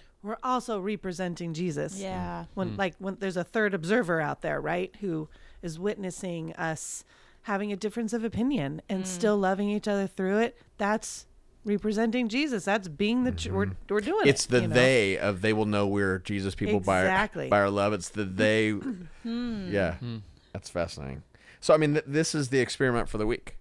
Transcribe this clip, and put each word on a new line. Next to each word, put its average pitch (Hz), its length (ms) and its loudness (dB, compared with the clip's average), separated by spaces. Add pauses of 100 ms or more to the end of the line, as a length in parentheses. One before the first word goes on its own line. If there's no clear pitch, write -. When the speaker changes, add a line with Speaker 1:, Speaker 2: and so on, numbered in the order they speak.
(220)
Speaker 1:
we're 214 220 -8
also 240 360 -2
representing 180 720 -4
Jesus. 156 460 -4
Speaker 2:
Yeah. 180 460 -6 (100)
Speaker 1:
When, 185 160 -2
Speaker 3:
Hmm. 208 60 -6
Speaker 1:
like, 196 240 -2
when 190 180 -6
there's 190 180 -4
a 175 60 0
third 208 320 0
observer 175 460 2
out 143 200 -2
there, 147 200 -2
right, 170 400 -2
who 160 280 -4 (340)
is 165 180 -8
witnessing 180 720 -6
us - 500 -6 (400)
having 208 300 -2
a 196 40 -4
difference 214 360 -4
of 233 100 -2
opinion 208 680 -2
and 190 140 -2
Speaker 2:
Mm. 185 60 -6
Speaker 1:
still 208 280 2
loving 196 320 2
each 208 200 0
other 202 180 0
through 190 320 0
it, 233 180 0 (220)
that's 214 480 -2 (380)
representing 214 640 2
Jesus. 247 360 0
That's 196 220 0
being 214 380 0
the 254 80 2
ch-, - 180 -4
we're, 196 160 2
Speaker 4:
Mm-hmm. 190 80 -6 (200)
Speaker 1:
we're 214 60 4
doing 349 280 2
Speaker 4:
It's 139 160 4
Speaker 1:
it, - 80 -8
Speaker 4:
the 123 100 6
Speaker 1:
you 113 60 0
know? 110 60 0
Speaker 4:
they 123 440 6
of 95 220 0
they 110 120 4
will 107 140 2
know 101 220 2
we're 98 320 2
Jesus 98 340 -4
people 104 240 0
by 95 220 2
our, 95 60 4
Speaker 1:
Exactly. 131 420 0
Speaker 4:
by 104 100 4
our 101 120 6
love. 101 220 2
It's 92 160 -4
the 104 160 -4
they. 107 460 2 (280)
Speaker 2:
<clears throat> - 260 -16
Hmm. 226 480 -6
Speaker 4:
Yeah. 90 240 2
Speaker 3:
Hmm. 117 220 -10 (340)
Speaker 4:
That's - 180 -10
fascinating. 73 540 -6 (360)
So, - 140 6
I 156 40 6
mean, 147 160 4
th-, 156 120 0
this 151 280 0
is 143 160 -2
the 135 100 4
experiment 120 480 0
for 110 100 -4
the 107 80 0
week - 340 -4